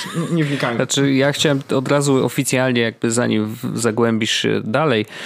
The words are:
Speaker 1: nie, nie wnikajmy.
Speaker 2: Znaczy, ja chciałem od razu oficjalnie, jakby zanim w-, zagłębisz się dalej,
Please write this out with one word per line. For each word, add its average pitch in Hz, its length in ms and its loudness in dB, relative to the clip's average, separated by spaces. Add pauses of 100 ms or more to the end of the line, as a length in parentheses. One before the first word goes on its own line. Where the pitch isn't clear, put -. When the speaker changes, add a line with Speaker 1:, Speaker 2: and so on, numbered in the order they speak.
(160)
Speaker 1:
nie, 165 200 -2
nie 160 80 2
wnikajmy. 135 320 -2
Speaker 2:
Znaczy, 135 380 0
ja 135 180 2
chciałem 143 300 0 (140)
od 131 120 0
razu 139 380 2
oficjalnie, 127 560 0
jakby 113 300 -2
zanim 113 440 0
w-, 117 240 -6
zagłębisz 113 520 0
się 110 320 0
dalej, 113 420 0 (200)